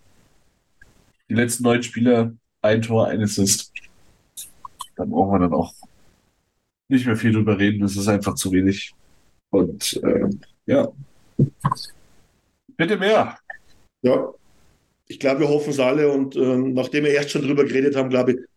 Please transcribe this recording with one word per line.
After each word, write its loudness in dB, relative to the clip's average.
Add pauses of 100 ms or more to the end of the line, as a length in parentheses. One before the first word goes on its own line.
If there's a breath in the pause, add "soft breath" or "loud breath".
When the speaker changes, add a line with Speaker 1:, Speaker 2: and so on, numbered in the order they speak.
(1300)
Speaker 1:
Die -4
letzten -2
neun 4
Spiele, 0 (240)
ein 2
Tor, 0
ein -2
Assist. 0 (1200)
Da -8
brauchen 0
wir 2
dann 0
auch -2 (1160)
nicht 2
mehr 0
viel 2
drüber 2
reden, 0
das -2
ist -4
einfach 0
zu -4
wenig. 0 (560)
Und, -2
äh, 0 (360)
ja. 2 (1900)
Bitte 0
mehr. 0 (640)
Speaker 2:
Ja. 2 (760)
Ich -16
glaube, 0
wir 2
hoffen -2
es -2
alle 2
und, -2
ähm, 0
nachdem -2
wir 2
erst 0
schon -2
drüber 0
geredet 0
haben, -2
glaube 2
ich -4 (200)